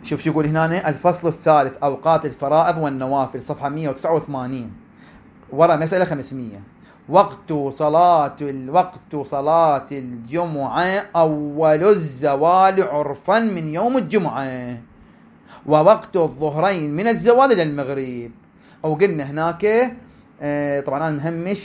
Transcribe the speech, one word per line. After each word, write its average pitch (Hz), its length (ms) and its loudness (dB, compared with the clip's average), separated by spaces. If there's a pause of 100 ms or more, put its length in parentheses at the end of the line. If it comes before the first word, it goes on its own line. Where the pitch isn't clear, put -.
شوف - 180 -6
شو 160 80 -2
يقول 151 160 0
هنا 160 440 0
الفصل 165 380 0
الثالث، 151 500 2
أوقات 151 480 0
الفرائض 151 520 0
والنوافل، 135 680 -4
صفحة 143 260 -6
مية 151 200 -6
وتسعة 160 260 -2
وثمانين، 131 560 -6 (800)
ورا 160 240 4
مسألة 165 300 0
خمسمية. 127 580 -10 (460)
وقت 165 440 2 (160)
صلاة 156 720 2
ال-، 135 280 -8
وقت - 460 -2
صلاة 147 760 0
الجمعة 143 1120 -4 (100)
أول 156 680 2
الزوال 175 1000 4
عرفًا 147 560 0
من 185 280 -4
يوم 208 300 -2
الجمعة، 135 800 -4 (880)
ووقت 151 500 4
الظهرين 156 800 -2
من 190 120 -2
الزوال 240 440 4
إلى 185 120 4
المغرب. 131 680 -6 (540)
أو 156 100 -2
قلنا 160 280 0
هناك، 170 720 -2 (460)
آه، 147 380 -2
طبعًا 143 280 -4
أنا 151 100 -4
مهمش 170 480 -6